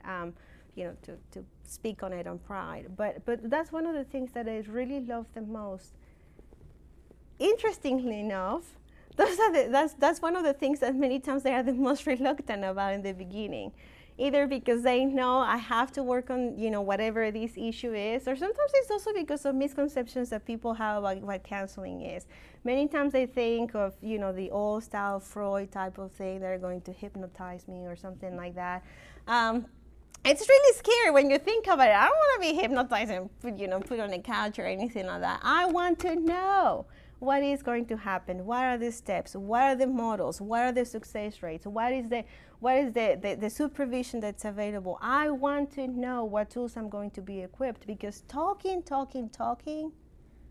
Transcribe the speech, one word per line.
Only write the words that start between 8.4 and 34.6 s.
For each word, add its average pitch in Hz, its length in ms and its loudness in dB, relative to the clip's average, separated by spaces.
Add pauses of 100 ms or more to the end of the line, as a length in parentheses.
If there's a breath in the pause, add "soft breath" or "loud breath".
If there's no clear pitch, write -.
those 359 240 4
are 440 120 6
the, 277 160 4
that's, 285 260 4
that's 320 280 4
one 330 140 0
of 359 80 0
the 277 80 4
things 285 260 0
that 262 160 0
many 262 240 2
times 262 240 -2
they 247 120 2
are 247 100 2
the 262 80 2
most 262 340 2
<laughs> - 0 -
reluctant 262 580 0
about 196 300 -2
in 202 80 -4
the 196 100 -4
beginning. 185 600 -8 (460 loud breath)
Either 285 280 4
because 240 360 0
they 254 240 4
know 254 320 2
I 233 180 2
have 240 360 0
to 285 100 -4
work 247 260 -2
on, 247 300 -4
you 220 120 -2
know, 208 120 -2
whatever 214 480 0
this 220 260 -4
issue 226 380 -4
is, 220 340 -2
or 262 80 0
sometimes 440 380 0
it's 523 160 4
also 415 240 -2
because 302 320 -4
of 277 80 2
misconceptions 269 720 -2
that 214 160 -8
people 226 300 -4
have 214 240 -2
about 196 240 -2
what 196 200 -6
counseling 190 600 -8
is. 175 240 -10 (360 loud breath)
Many 262 240 2
times 285 280 0
they 262 100 4
think 233 500 0
of, 196 280 -2
you 220 160 -4
know, 196 120 -2
the 185 200 -6
old 208 340 -2
style 202 360 -4
Freud 196 520 -4
type 190 240 -6
of 190 160 -12
thing, 190 280 -6
they're 185 180 -4
going 180 240 -6
to 185 100 -12
hypnotize 185 760 -12
me 180 200 -12
or 175 100 -10
something 185 400 -12
like 180 200 -10
that. 180 280 -6 (420 loud breath)
Um, 226 380 2 (580)
it's 302 240 4
really 539 300 10
scary 453 360 4
when 285 180 8
you 277 80 6
think 427 280 0
about 277 220 8
it. 214 60 10
I 214 120 8
don't 587 120 6
wanna 494 340 4
be 311 80 2
hypnotized 240 500 0
and 185 300 -6
put, 240 160 -6
you 202 120 -4
know, 185 120 0
put 226 200 -4
on 202 120 -4
a 180 60 -4
couch 208 400 -2
or 185 80 -4